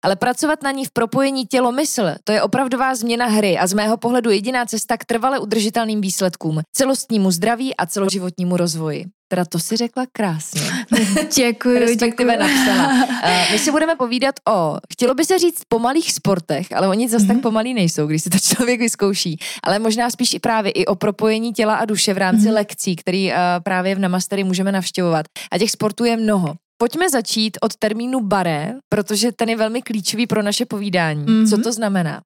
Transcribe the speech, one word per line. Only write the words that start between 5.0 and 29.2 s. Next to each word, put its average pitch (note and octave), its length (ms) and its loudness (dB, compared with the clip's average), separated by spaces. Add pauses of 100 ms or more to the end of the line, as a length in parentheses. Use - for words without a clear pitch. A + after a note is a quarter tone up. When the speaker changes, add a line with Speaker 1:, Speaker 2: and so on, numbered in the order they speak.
Speaker 1:
trvale A#3+ 340 0
udržitelným G#3+ 640 0
výsledkům, F3 600 -2 (120)
celostnímu A3+ 580 2
zdraví A3+ 460 0
a E3+ 100 -2
celoživotnímu F3+ 720 -2
rozvoji.“ D#3+ 480 -2 (240)
Teda F#3 160 0
to E3+ 140 -6
si A3 180 -4
řekla A#3+ 360 -4
krásně. E3 480 -4
Speaker 2:
<laughs> A#3 760 0
Děkuju, B3 420 2
Speaker 1:
Respektive A#3 580 2
Speaker 2:
děkuju. - 120 0
Speaker 1:
napsala. C4 640 2
Speaker 2:
<laughs> A#3+ 120 -4
Speaker 1:
Eh, F3+ 280 2
my G#3+ 60 0
si D4+ 120 0
budeme D#4+ 260 2
povídat B3+ 380 0 (140)
o, E3+ 280 2 (160)
chtělo B3 220 0
by D4+ 100 2
se F#4 140 2
říct E4+ 300 0
pomalých B3 440 0
sportech, F3 540 -2 (100)
ale F#3 120 2
oni A3 200 2
zas A3 140 4
tak G3 140 4
Speaker 2:
Mhm. B3+ 40 2
Speaker 1:
pomalí A#3 340 0
nejsou, E3 320 0
když D#3 160 -2
si F3+ 80 -4
to F#3+ 80 2
člověk A#3+ 420 0
vyzkouší. G3 580 -2 (240)
Ale G3 160 0
možná A3+ 320 0
spíš B3 240 -2
i - 40 -6
právě A3 340 0
i - 140 0
o G#3 80 0
propojení A3 580 0
těla G#3+ 240 2
a - 80 0
duše G#3 300 0
v F#3+ 40 -4
rámci G3+ 280 4
Speaker 2:
Mhm. A3 80 4
Speaker 1:
lekcí, G3+ 420 -2
který, F#3 360 -2
eh, B2+ 40 0 (260)
právě F#3 320 0
v G3 40 -4
Namastery F#3+ 460 -2
můžeme F#3+ 280 0
navštěvovat. F3 540 0 (240)
A - 80 -2
těch G#3+ 120 2
sportů G#3+ 340 -2
je A#3 120 2
mnoho. G3+ 380 0 (240)
Pojďme D#4+ 320 0
začít A3 500 -2
od A3+ 160 -2
termínu A#3 440 -2
bare, F3+ 520 0 (160)
protože G#3 440 0